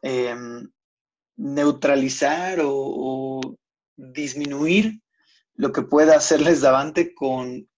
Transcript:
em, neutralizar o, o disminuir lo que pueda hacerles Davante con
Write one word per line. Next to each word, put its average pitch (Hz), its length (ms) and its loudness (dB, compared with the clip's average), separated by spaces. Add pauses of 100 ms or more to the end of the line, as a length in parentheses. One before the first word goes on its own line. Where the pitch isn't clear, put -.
em, 123 680 -6 (640)
neutralizar 143 1300 0
o, 143 100 0
o 135 880 -6 (400)
disminuir 147 1040 -2 (540)
lo 139 160 -2
que 139 100 -2
pueda 156 340 6
hacerles 151 460 4
Davante 147 540 2
con 127 520 -6 (100)